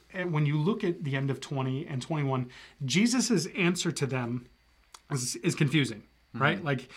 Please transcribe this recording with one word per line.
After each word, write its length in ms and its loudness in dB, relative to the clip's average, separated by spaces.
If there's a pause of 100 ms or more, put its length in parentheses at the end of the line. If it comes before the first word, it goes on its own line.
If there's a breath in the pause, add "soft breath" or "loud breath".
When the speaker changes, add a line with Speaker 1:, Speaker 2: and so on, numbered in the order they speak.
(120)
Speaker 1:
eh, 120 -4
when 200 2
you 140 2
look 240 0
at 220 0
the 120 -2
end 140 0
of 100 -4
twenty 460 -4
and 160 -6
twenty-one, 460 -2 (360 loud breath)
Jesus's 640 4 (100)
answer 360 2
to 140 -2
them 400 -2 (640)
is, 240 -2
is 180 0
confusing, 480 2 (320)
Speaker 2:
Mm-hmm. 80 -4
Speaker 1:
right? 220 2
Like, 320 -2